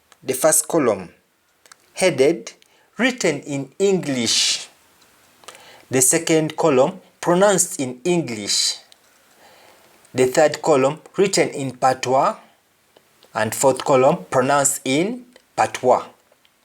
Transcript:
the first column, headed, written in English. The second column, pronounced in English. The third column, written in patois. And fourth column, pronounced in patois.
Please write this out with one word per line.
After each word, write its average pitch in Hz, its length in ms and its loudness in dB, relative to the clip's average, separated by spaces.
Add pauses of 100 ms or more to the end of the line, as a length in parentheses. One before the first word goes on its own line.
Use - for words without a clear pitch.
(240)
the 127 100 -6
first - 340 0
column, 107 420 0 (840)
headed, 165 600 0 (440)
written 196 440 -2
in 139 380 -8
English. 147 880 -2 (1200)
The 127 120 0
second 160 560 0
column, 151 420 2 (200)
pronounced 185 600 2
in 127 240 -6
English. 120 760 -2 (1400)
The 127 120 2
third 147 360 0
column, 143 380 2 (180)
written 185 320 0
in 135 280 -8
patois. 135 600 0 (960)
And 110 220 -4
fourth 131 300 0
column, 139 440 2
pronounced 135 540 0
in 175 420 -2 (300)
patois. - 500 0 (600)